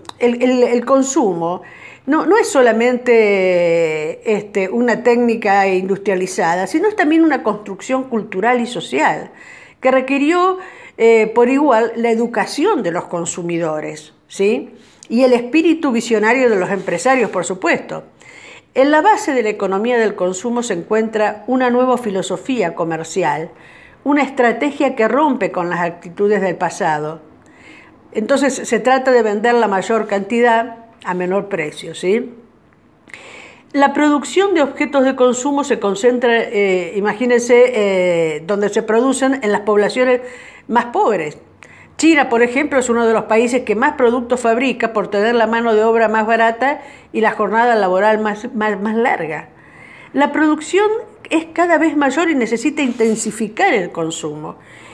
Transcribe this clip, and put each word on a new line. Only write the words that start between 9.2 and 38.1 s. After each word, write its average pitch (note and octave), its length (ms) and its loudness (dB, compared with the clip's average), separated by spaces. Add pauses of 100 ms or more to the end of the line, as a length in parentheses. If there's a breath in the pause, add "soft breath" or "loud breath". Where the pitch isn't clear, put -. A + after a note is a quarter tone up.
que B3+ 100 2
requirió, D4 680 0 (380 loud breath)
eh, A3+ 360 4
por A#3+ 160 4
igual C4+ 460 2
la A#3 160 0
educación A#3 720 -2
de E3+ 80 -2
los E3+ 140 -6
consumidores, E3 1080 -6 (140)
¿sí? A3 460 -2 (340 loud breath)
Y A#3 160 2
el B3 100 4
espíritu C#4+ 580 0
visionario A3+ 580 2
de G#3+ 80 2
los F3+ 120 -2
empresarios, G3 600 0
por F3+ 160 -4
supuesto. F#3+ 580 -4 (680 loud breath)
En C4+ 180 2
la D#4 100 4
base G4+ 320 2
de B3+ 80 2
la G#3+ 80 -2
economía G#3 480 -2
del A3 180 0
consumo G#3 460 -4
se A#3 120 -6
encuentra G#3+ 760 -2
una B3+ 220 0
nueva B3 280 2
filosofía F#3+ 800 -4
comercial, E3 760 -4 (520 loud breath)
una C#4+ 200 2
estrategia C4+ 720 0
que A3 120 0
rompe B3 440 0
con F3 180 -4
las F3 100 -4
actitudes F#3 640 -2
del F3+ 160 -2
pasado. D#3+ 640 -4 (920 loud breath)
Entonces, C4+ 440 0
se - 240 -2
trata B3+ 320 2
de A#3+ 120 4
vender G#3+ 320 0
la A#3 120 4
mayor G3+ 380 0
cantidad A3+ 800 0 (200)
a F#3 80 -6
menor F#3 340 -2
precio, D#3+ 480 -8
¿sí? A3+ 380 -2 (1400 loud breath)
La C#4 220 2
producción D4+ 600 2
de E4 80 2
objetos C4 440 0
de C4 100 2
consumo C4 480 0
se B3+ 160 -2
concentra, A#3 640 0
eh, F#3+ 540 0
imagínense, A#3+ 800 4
eh, F3+ 720 0